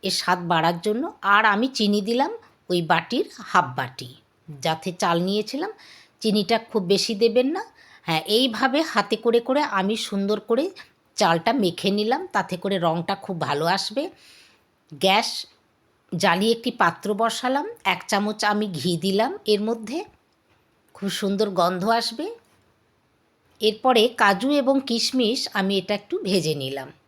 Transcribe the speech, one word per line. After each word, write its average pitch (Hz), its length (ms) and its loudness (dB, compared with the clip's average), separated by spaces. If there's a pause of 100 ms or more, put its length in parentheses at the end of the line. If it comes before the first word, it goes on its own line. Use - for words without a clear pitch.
এর 190 180 -2
স্বাদ 180 280 0
বাড়ার 170 380 2
জন্য, 226 180 -2 (300)
আর 214 80 6 (120)
আমি 220 120 2 (100)
চিনি 208 260 2
দিলাম 247 280 0 (400)
ওই 180 120 2
বাটির 170 440 0 (240)
হাফ 180 160 4 (100)
বাটি, 123 340 -8 (380)
যাতে 160 420 -4 (100)
চাল 170 160 2 (120)
নিয়েছিলাম। 214 420 -4 (500)
চিনিটা 214 360 2 (140)
খুব 214 120 -2 (100)
বেশি 202 220 0 (100)
দেবেন 247 320 4
না। 403 60 -6 (420)
হ্যাঁ, 160 200 0 (140)
এইভাবে 254 400 2 (140)
হাতে 214 320 0
করে 233 160 4
করে 254 200 0 (180)
আমি 196 160 0 (140)
সুন্দর 202 320 -2
করে 240 240 0 (520)
চালটা 170 360 2 (100)
মেখে 185 360 0
নিলাম, 240 240 -2 (100)
তাতে 190 300 -2
করে 196 160 -2
রঙটা 170 360 0 (100)
খুব 190 160 -8
ভালো 147 240 -2 (120)
আসবে। 214 260 -4 (920)
গ্যাস 190 360 2 (840)
জ্বালিয়ে 190 440 2
একটি 233 140 -4 (120)
পাত্র 170 320 0
বসালাম, 254 520 -2 (180)
এক 226 240 0
চামচ 208 360 -2
আমি 208 220 0 (120)
ঘি 165 140 -2 (120)
দিলাম 208 280 0 (200)
এর 202 160 2
মধ্যে, 226 300 -6 (960)
খুব 196 140 -6 (120)
সুন্দর 202 300 0
গন্ধ 180 320 0 (180)
আসবে। 233 260 -6 (1300)
এরপরে 220 420 4 (200)
কাজু 202 260 4 (140)
এবং 269 140 4 (120)
কিশমিশ 233 520 0 (180)
আমি 196 200 0
এটা 190 160 -2
একটু 208 200 -8 (140)
ভেজে 160 260 0
নিলাম। 135 340 -6 (200)